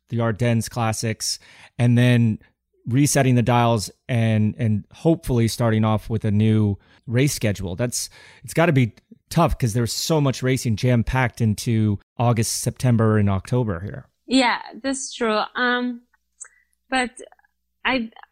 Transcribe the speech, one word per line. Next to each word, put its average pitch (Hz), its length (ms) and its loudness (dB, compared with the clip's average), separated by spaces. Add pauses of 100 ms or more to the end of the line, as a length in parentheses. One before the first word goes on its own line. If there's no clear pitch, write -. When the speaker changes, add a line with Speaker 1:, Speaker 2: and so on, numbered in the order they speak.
Speaker 1:
the 117 120 -4
Ardennes 117 480 0
Classics, 110 680 -4 (400)
and 120 180 4
then 120 440 4 (480)
resetting 131 480 2
the 123 60 4
dials 117 460 2 (200)
and, 110 500 0
and 107 340 0
hopefully 139 540 0
starting 110 380 0
off 110 260 -2
with 113 140 -4
a 110 80 -2
new 107 440 2 (300)
race 127 260 0
schedule? 92 440 -4
That's, 120 340 -6 (320)
it's - 120 -14
gotta 170 180 2
be 127 220 2 (360)
tough - 260 2
'cause 117 160 -2
there's 117 220 -2
so - 260 -2
much 135 220 -2
racing 127 340 -2
jam-packed 123 640 0
into 110 580 0 (200)
August, 117 420 0
September, 117 560 2
and 101 140 2
October 101 500 -2
here. 101 260 -12 (200)
Speaker 2:
Yeah, 247 340 0 (220)
that's 269 320 -6
true. 214 260 -2 (140)
Um, 247 480 -2 (880)
but 254 220 -2 (720)
I, 233 260 -2 (220)